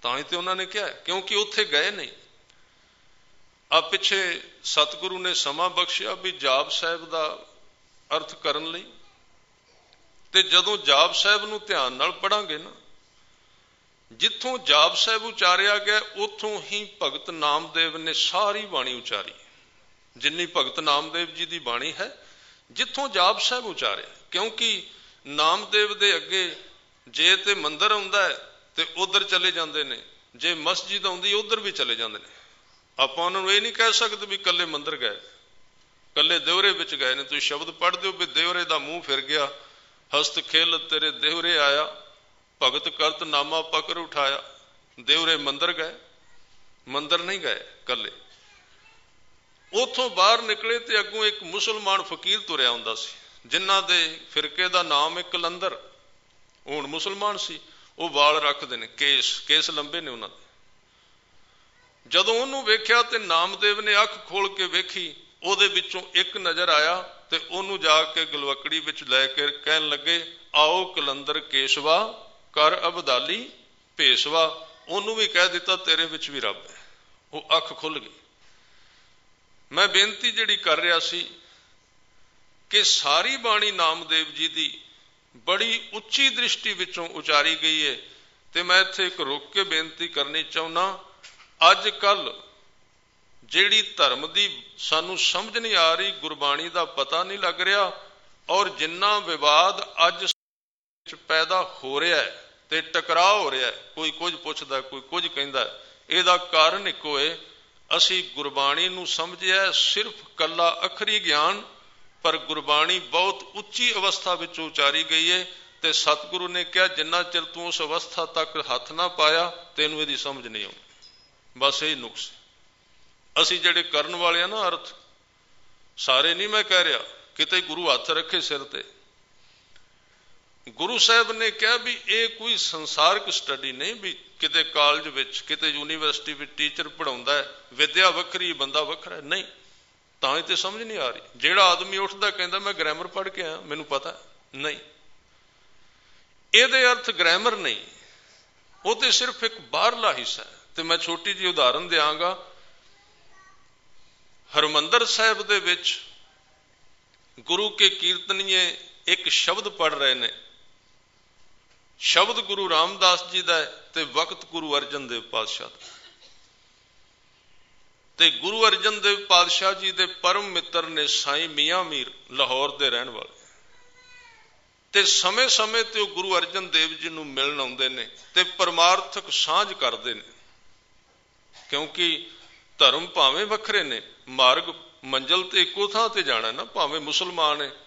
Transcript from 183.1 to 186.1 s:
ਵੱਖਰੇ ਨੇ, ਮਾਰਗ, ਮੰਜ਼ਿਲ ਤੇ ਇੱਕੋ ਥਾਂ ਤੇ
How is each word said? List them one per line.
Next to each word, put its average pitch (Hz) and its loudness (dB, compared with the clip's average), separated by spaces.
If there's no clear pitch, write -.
ਵੱਖਰੇ 208 0
ਨੇ, 123 -6
ਮਾਰਗ, 131 4
ਮੰਜ਼ਿਲ 135 0
ਤੇ 185 2
ਇੱਕੋ 202 -2
ਥਾਂ 220 0
ਤੇ 202 -2